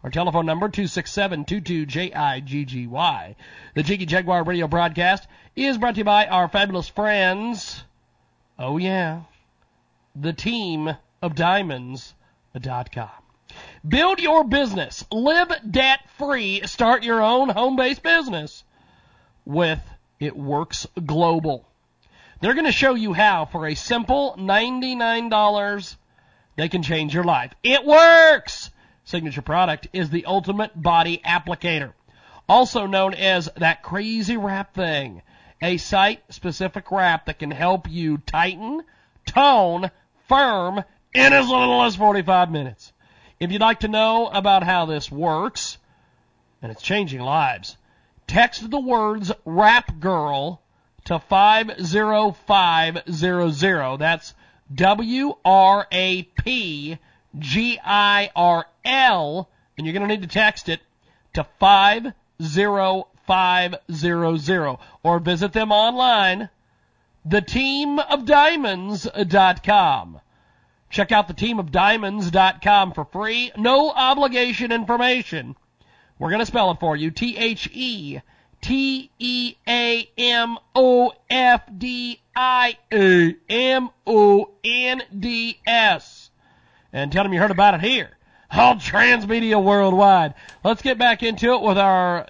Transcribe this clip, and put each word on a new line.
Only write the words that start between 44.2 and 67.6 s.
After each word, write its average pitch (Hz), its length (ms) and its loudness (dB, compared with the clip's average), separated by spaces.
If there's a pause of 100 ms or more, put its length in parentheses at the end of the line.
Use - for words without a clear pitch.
about 196 320 2
how 175 220 0
this 156 260 -8
works, 160 680 -6 (840)
and 120 100 -12
it's 110 120 -18
changing 175 400 -4
lives, 127 560 -4 (480)
text 226 440 0
the 285 80 -4
words 220 540 -2 (140)
Wrap 208 520 2
Girl 151 640 -4 (460)
to 170 120 -2
five 214 640 2
zero 208 540 0 (100)
five 170 640 2
zero 175 420 0
zero. 147 440 -2
That's 160 380 -4 (400)
W 226 580 0 (140)
R 190 440 6
A 185 340 -2
P 165 720 -6 (400)
G 196 440 -2
I 202 540 2
R 170 300 2 (180)
L, 190 680 0 (260)
and 156 100 -8
you're 160 60 -4
gonna 202 140 -4
need 208 160 -2
to 175 60 -12
text 214 420 0
it 165 100 -6 (540)
to 151 120 -4 (140)
five 202 540 4 (280)
zero 190 640 0 (180)
five 180 500 2 (160)
zero 165 460 -2
zero, 151 420 -2 (220)
or 170 160 2
visit 175 340 -2
them 220 180 -2
online, 220 800 2 (800)
the 196 160 2
team 277 560 -2